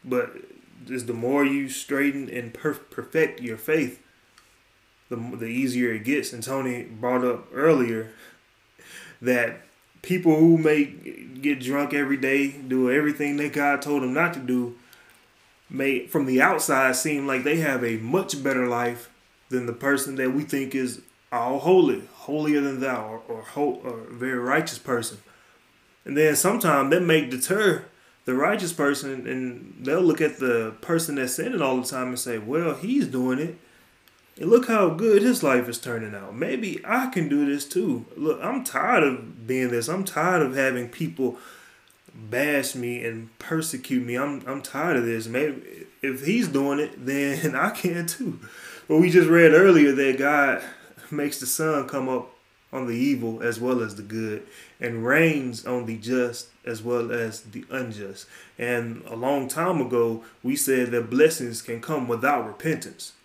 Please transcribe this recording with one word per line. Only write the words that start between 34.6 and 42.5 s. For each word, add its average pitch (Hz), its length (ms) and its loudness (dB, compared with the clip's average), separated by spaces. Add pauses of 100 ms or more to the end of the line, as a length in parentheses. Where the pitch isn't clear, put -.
how 208 220 4
good 202 320 4
his 240 220 2
life 123 260 4
is 117 80 -8
turning 110 380 -6
out. 98 200 -14
Maybe 202 500 -4
I 254 220 0
can 165 220 -2
do 143 160 2
this 139 200 -2
too. 147 400 -2 (100)
Look, 151 260 -2
I'm 240 220 -4
tired 180 400 2
of 117 420 -2
being 127 240 0
this. 117 180 -2
I'm 190 160 -4
tired 175 380 0
of 131 140 0
having 127 340 0
people 131 480 -4 (800)
bash 131 600 -2